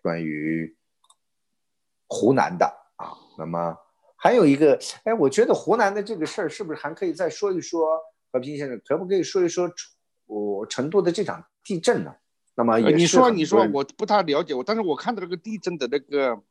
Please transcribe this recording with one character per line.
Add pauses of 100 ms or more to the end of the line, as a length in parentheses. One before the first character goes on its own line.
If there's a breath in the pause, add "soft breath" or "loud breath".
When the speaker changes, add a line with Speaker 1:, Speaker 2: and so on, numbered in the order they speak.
Speaker 1:
关
于 (1300)
湖
南
的 (300)
啊。 (260)
那
么 (400)
还
有
一
个， (240 loud breath)
哎，
我
觉
得
湖
南
的
这
个
事
儿
是
不
是
还
可
以
再
说
一
说？ (320)
和
平
先
生，
可
不
可
以
说
一
说
成-， (340)
我，
成
都
的
这
场 (180)
地
震
呢？ (440)
那
么
也
是
很
多
人
Speaker 2:
呃，
你
说，
你
说，
我 (120)
不
太
了
解，
我，
但
是
我
看
到
这
个
地
震
的
那
个 (200)